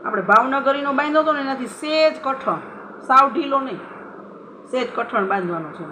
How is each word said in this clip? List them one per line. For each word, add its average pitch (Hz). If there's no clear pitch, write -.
આપણે 196
ભાવનગરીનો 277
બાંધ્યો 302
હતો 311
ને 285
એનાથી 254
સેજ 311
કઠણ, 262
સાવ 254
ઢીલો 277
નહીં, 208
સેજ 247
કઠણ 202
બાંધવાનો 175
છે. 170